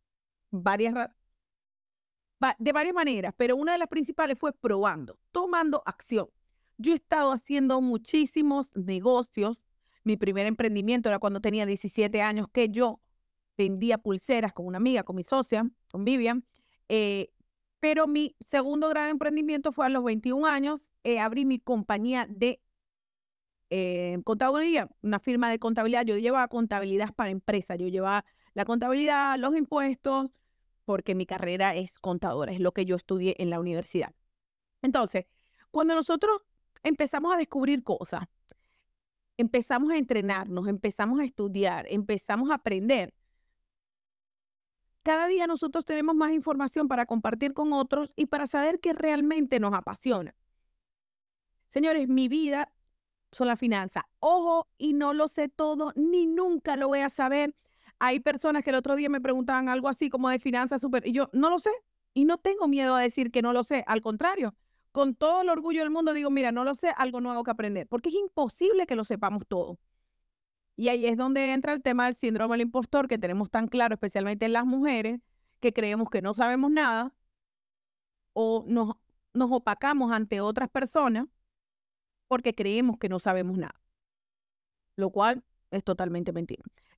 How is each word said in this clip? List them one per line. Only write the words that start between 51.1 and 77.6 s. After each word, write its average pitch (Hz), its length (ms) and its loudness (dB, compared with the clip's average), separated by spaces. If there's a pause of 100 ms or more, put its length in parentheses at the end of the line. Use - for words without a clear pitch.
Señores, 302 400 0
mi 262 200 4
vida 285 440 -2 (600)
son 247 160 0
las 233 100 0
finanzas. 202 460 -2 (160)
Ojo, 339 480 2 (100)
y 302 140 0
no 285 200 2
lo 302 140 2
sé 294 220 -2
todo, 302 480 -2
ni 339 300 2
nunca 330 500 0
lo 269 120 0
voy 277 120 2
a 277 80 0
saber. 285 460 0 (440)
Hay 254 220 0
personas 294 420 0
que 285 80 -2
el 262 60 2
otro 262 180 0
día 285 140 0
me 285 120 0
preguntaban 262 480 0
algo 254 200 0
así 277 200 -2
como 262 200 0
de 254 100 2
finanzas 254 420 -2
súper, 254 260 0
y 254 60 -2
yo, 269 200 0
"No 285 180 4
lo 349 80 2
sé", 427 140 0 (420)
y 269 100 4
no 339 140 4
tengo 392 300 0
miedo 269 260 2
a 254 60 4
decir 247 300 0
que 240 120 2
no 240 100 2
lo 247 120 2
sé. 269 220 -2
Al 220 160 0
contrario, 247 520 -2 (380)
con 269 220 2
todo 339 280 2
el 370 60 2
orgullo 330 320 0
del 302 100 0
mundo 320 220 0
digo, 294 180 -2
"Mira, 269 220 2
no 240 120 -2
lo 277 100 0
sé, 339 220 0
algo 254 240 -2
nuevo 240 220 -4
que 240 80 -4
aprender", 208 380 -4
porque 240 220 -2
es 311 40 -8
imposible 370 720 0
que 247 100 -2
lo 220 80 -2
sepamos 208 440 -4
todo. 175 300 -4 (1000)
Y 233 120 0
ahí 240 180 0
es 233 100 2
donde 262 360 0
entra 269 200 0
el 285 100 -4
tema 247 240 2
del 247 80 0
síndrome 226 400 0
del 233 80 0
impostor 254 440 0
que 247 120 0
tenemos 190 320 -2
tan 226 180 0
claro, 233 260 2
especialmente 208 520 -2
en 226 80 2
las 240 100 2
mujeres, 247 560 0 (400)
que 240 120 4
creemos 214 380 0
que 196 120 -2
no 196 120 -2
sabemos 254 360 2
nada 262 440 2 (1200)